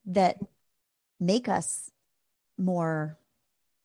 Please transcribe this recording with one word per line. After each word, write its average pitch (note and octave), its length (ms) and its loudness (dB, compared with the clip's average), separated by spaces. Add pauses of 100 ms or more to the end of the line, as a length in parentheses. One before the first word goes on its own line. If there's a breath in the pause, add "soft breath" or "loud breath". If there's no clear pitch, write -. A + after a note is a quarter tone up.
that F#3 320 2 (840)
make A3+ 280 2
us - 420 -4 (680)
more D#3+ 640 -2 (680)